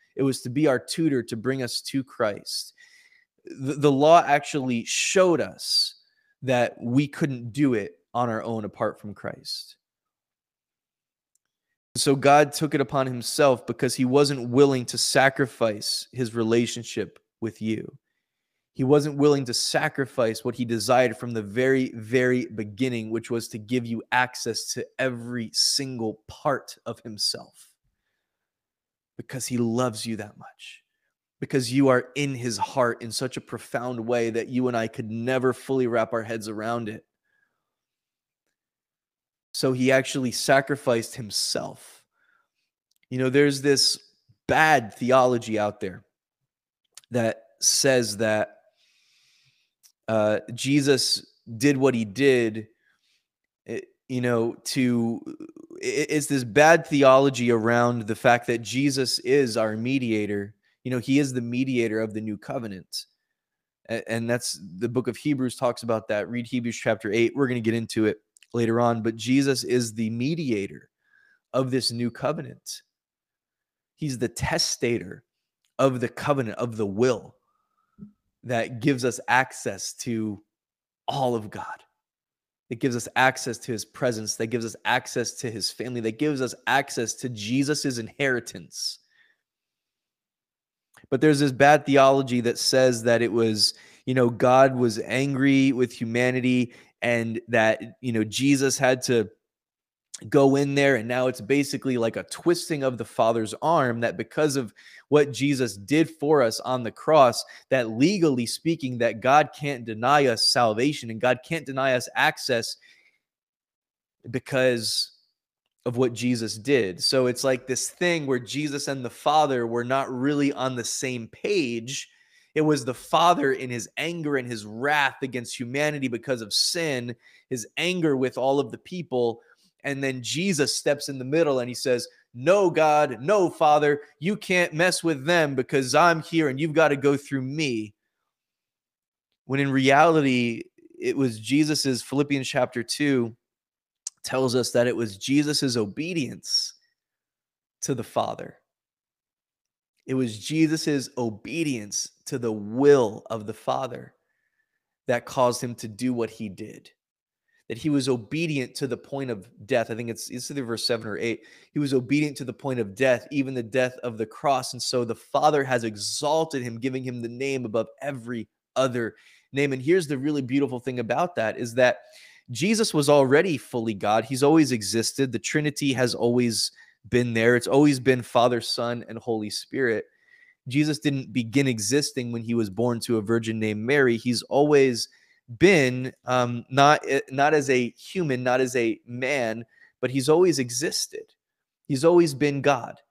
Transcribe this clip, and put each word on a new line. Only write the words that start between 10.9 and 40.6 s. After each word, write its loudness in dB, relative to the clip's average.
So 2
God 6
took -4
it 2
upon -2
himself 0
because -2
he 0
wasn't 2
willing 4
to -10
sacrifice 0
his -4
relationship -2
with -8
you. -4
He -4
wasn't 2
willing 4
to -6
sacrifice -2
what -4
he -4
desired 2
from -10
the -6
very, 0
very 0
beginning, -6
which -6
was -4
to -12
give -4
you -6
access -2
to -8
every -6
single -2
part -4
of -10
himself. -8
Because -10
he -4
loves -2
you -6
that -14
much. -20
Because -2
you 4
are 4
in -4
his -6
heart -2
in -12
such -6
a -8
profound -8
way 0
that -4
you 0
and -2
I -2
could -8
never 0
fully -2
wrap 0
our -2
heads -8
around -6
it. -14
So 0
he 2
actually 0
sacrificed 0